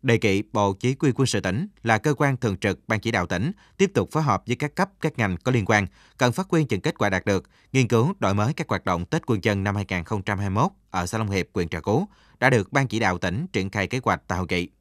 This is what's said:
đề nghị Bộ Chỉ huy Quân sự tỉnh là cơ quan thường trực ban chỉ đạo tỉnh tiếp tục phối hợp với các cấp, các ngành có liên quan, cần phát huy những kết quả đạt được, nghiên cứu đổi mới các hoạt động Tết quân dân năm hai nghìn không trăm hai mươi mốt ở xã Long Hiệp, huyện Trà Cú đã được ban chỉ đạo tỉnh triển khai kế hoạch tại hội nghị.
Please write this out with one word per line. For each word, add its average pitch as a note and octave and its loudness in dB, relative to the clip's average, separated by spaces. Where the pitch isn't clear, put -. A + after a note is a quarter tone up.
đề A#2+ 4
nghị G2+ 2
Bộ G2+ 2
Chỉ B2+ -2
huy C3+ 2
Quân C3 2
sự A2 0
tỉnh G2 -2
là A2+ 4
cơ D3+ 0
quan C#3 0
thường G#2 -2
trực - -2
ban G#2+ 0
chỉ A2 -2
đạo F#2 0
tỉnh G2+ -2
tiếp F#3+ 2
tục G2+ 2
phối D#3+ 0
hợp C3 2
với A#2+ -2
các D3 -6
cấp, G3 0
các - -4
ngành G2 0
có B2+ -2
liên A#2 2
quan, G#2 4
cần B2 4
phát F#3+ -4
huy D#3+ 2
những G2 -2
kết - -4
quả G#2 0
đạt F#2 -2
được, G2 0
nghiên C3 4
cứu B2 2
đổi G2 0
mới G#2+ 0
các - -6
hoạt G2 -2
động F2 -2
Tết E3 -2
quân G#2+ 0
dân G2+ 0
năm G2+ -2
hai G2+ -4
nghìn F2+ -4
không G2+ -6
trăm G2+ -4
hai G2+ -4
mươi G2+ 0
mốt F#3 0
ở F2+ -4
xã A2+ -4
Long G#2+ -4
Hiệp, F#2+ 0
huyện F2 -2
Trà E2 -6
Cú B2+ 0
đã B2+ 4
được A2 0
ban C3+ 0
chỉ A2 -2
đạo G#2+ 0
tỉnh F#2+ -4
triển F#2+ -2
khai G2 -2
kế C3 -4
hoạch F#2 0
tại F2 -2
hội F2+ -4
nghị. F2+ -2